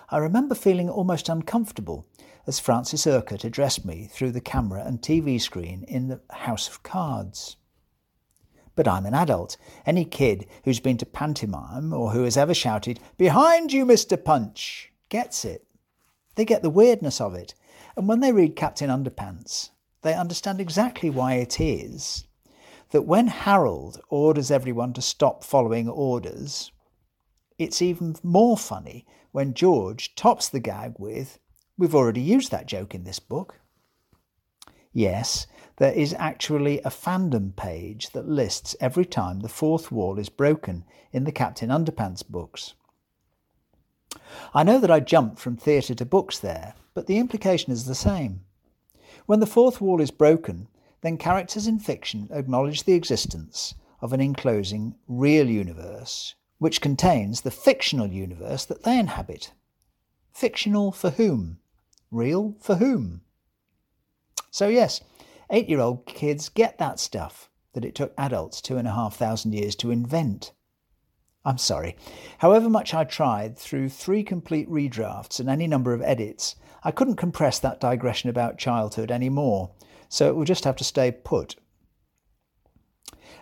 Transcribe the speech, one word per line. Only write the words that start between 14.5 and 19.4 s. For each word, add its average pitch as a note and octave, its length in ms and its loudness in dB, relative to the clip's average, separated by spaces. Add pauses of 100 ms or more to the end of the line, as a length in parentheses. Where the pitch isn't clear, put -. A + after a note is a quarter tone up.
gets - 380 -6
it. F2+ 200 -10 (680)
They A3 100 2
get A3 180 2
the E3 80 2
weirdness G#3 500 4
of G2+ 140 -4
it. F2+ 200 -14 (420)
And G3 100 -2
when A3+ 140 4
they C4 120 4
read F3 220 6
Captain D3 360 -2
Underpants, A2 800 -6 (320)